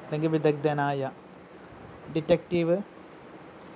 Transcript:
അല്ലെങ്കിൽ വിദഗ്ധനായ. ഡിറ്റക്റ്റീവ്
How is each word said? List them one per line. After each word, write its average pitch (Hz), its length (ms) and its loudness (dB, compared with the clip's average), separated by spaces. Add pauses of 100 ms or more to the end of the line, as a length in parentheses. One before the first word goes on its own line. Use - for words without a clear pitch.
അല്ലെങ്കിൽ 151 320 0
വിദഗ്ധനായ. 147 760 2 (1040)
ഡിറ്റക്റ്റീവ് 170 600 2 (1000)